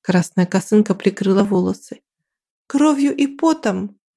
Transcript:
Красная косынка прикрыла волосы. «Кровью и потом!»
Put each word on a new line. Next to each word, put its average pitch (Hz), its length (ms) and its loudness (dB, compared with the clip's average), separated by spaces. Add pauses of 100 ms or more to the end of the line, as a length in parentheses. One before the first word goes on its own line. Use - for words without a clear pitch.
Красная 180 440 0
косынка 202 500 0
прикрыла 196 480 0
волосы. 185 580 -4 (680)
«Кровью 285 480 0
и 277 120 0
потом!» 233 720 -4 (180)